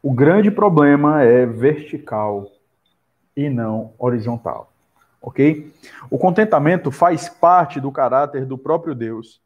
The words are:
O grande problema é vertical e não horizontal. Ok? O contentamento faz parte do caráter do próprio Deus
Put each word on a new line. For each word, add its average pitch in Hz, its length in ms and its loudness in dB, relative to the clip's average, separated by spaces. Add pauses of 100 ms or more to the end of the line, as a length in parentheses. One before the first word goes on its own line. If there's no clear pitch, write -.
O 139 100 -2
grande 170 380 4
problema 147 720 2
é 123 240 6
vertical 110 1040 -4 (840)
e 143 140 -4
não 113 500 -6
horizontal. 117 720 -6 (480)
Ok? 147 520 -2 (380)
O 131 80 -4
contentamento 175 760 0
faz 170 360 -2
parte 170 520 2
do 135 100 -8
caráter 135 540 -2
do 131 120 -10
próprio 160 380 -4
Deus 113 520 -12